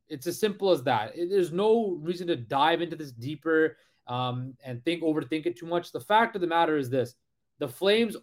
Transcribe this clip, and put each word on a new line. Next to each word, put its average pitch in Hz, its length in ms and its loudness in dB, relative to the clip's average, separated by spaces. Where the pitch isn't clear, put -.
It's 147 200 -10
as 170 120 -4
simple 196 320 0
as 143 120 4
that. 113 340 0
It, 175 120 -4
there's 185 220 2
no 208 500 2
reason 175 260 -4
to 170 80 0
dive 139 460 2
into 165 140 -4
this 151 160 -12
deeper, 156 640 0
um, 127 460 -4
and 123 200 -10
think, 170 180 -2
overthink 156 440 -2
it 170 120 -2
too 165 80 -14
much. 170 280 -4
The 139 80 -8
fact 220 340 2
of 190 60 -4
the 170 60 0
matter 165 300 2
is 131 120 -2
this. 120 260 -2
The 147 80 -4
Flames 202 560 2